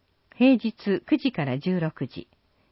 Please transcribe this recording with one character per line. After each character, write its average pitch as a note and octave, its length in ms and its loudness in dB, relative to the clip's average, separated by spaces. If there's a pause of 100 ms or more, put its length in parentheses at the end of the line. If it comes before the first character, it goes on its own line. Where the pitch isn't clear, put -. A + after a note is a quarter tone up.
(360)
平 C4 160 6
日 G#3 520 -2
九 D#4 140 0
時 C4 140 -2
か D#3 120 -4
ら C3 140 -4
十 F3+ 220 -2
六 D#3 260 -6
時、 - 220 -16 (440)